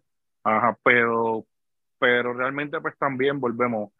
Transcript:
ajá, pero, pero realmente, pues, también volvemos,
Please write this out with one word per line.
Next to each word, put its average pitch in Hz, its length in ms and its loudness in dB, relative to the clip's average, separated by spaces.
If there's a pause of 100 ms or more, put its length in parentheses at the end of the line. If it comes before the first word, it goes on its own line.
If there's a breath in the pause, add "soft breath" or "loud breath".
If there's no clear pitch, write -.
(440)
ajá, 110 400 2
pero, 113 600 2 (540)
pero 123 340 2
realmente, 143 480 -6
pues, 156 160 -8
también 139 420 -2
volvemos, 117 600 -2